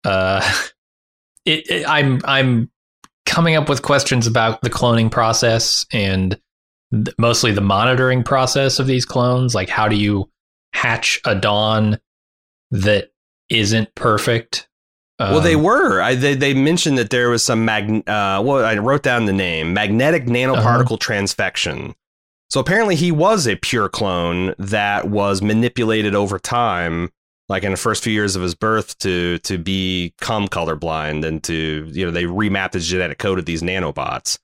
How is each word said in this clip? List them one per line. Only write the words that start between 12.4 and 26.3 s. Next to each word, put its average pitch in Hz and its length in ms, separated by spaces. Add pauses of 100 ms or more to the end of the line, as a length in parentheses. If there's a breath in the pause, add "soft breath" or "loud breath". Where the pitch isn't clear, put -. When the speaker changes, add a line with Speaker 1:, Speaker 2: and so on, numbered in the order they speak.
Speaker 1:
that 101 400 (380)
isn't 110 460
perfect? - 720 (520)
Speaker 2:
Well, 104 200
they 165 140
Speaker 1:
Um, 151 100
Speaker 2:
were. 226 380
I, 123 140
they, 139 180
they 139 220
mentioned 143 420
that 113 140
there 123 180
was 117 140
some 113 200
mag-, 107 460
uh, 101 340
well, 131 220
I 110 120
wrote 131 260
down 120 220
the 98 80
name, 85 400
magnetic 120 520
nanoparticle 120 680
Speaker 1:
Uh-huh. 104 40
Speaker 2:
transfection. 95 960 (560)
So 139 100
apparently 190 360
he 170 160
was 165 360
a 98 80
pure 107 320
clone 90 720
that 101 520
was 101 340
manipulated 110 720
over 98 240